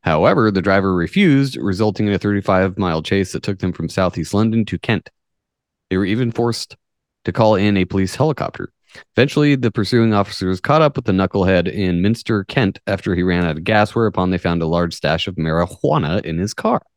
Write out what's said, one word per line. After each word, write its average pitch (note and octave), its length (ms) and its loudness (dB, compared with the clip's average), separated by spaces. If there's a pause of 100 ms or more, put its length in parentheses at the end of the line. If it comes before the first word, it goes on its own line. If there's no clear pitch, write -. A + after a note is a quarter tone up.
However, G#2+ 500 2
the F#2 100 0
driver F#2+ 320 2
refused, C#3 600 2
resulting G#2 500 -2
in G2+ 60 2
a F#2 60 0
thirty-five G2 600 0
mile E2 240 -2
chase G2 300 -2
that - 100 -8
took G2 160 -6
them F#2 140 -2
from E2 160 -6
southeast F2 440 -2
London A2 340 0
to F2+ 120 -6
Kent. - 320 -4 (800)
They F#2 60 0
were F#2+ 100 0
even A#2 240 0
forced - 460 -4 (480)
to F2 80 -4
call A2 240 4
in G2+ 200 2
a F#2 80 2
police F#2+ 300 -2
helicopter. - 580 -4 (440)
Eventually, C#3+ 400 4
the B2 160 0
pursuing A2+ 420 2
officers F#2+ 460 -2
caught D3+ 200 2
up D3 160 2
with C#3 100 -6
the G2+ 60 2
knucklehead F#2 580 2
in F2+ 300 -2
Minster, G#2 440 0
Kent, G2 420 -2
after G2 300 -2
he F2+ 80 0
ran F2 200 2
out D#2 120 -2
of D#2+ 80 -10
gas, G#2+ 320 2
whereupon G2 340 0
they F2+ 80 0
found E2+ 240 0
a E2 40 -2
large E2+ 280 0
stash D#2+ 320 -2
of F#2 80 -8
marijuana F2 920 -2
in - 140 -6
his G#2 160 -4
car. A3+ 260 -2 (160)